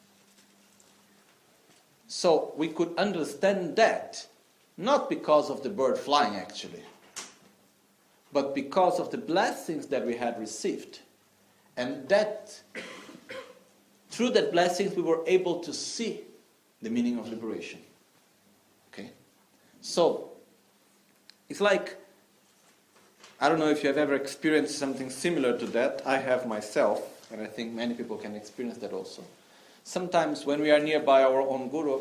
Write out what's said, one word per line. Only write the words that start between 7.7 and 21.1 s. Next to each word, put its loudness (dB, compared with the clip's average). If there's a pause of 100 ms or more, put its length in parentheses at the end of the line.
but 0
because 2
of -4
the -6
blessings -2
that -2
we -2
had -4
received. -8 (800)
And -6
that, 0 (1500)
through 0
that 4
blessings, 2
we 0
were 2
able 2
to -10
see -6 (600)
the -6
meaning 0
of -8
liberation. -10 (1120)
Okay? -14 (680)
So, 0 (1160)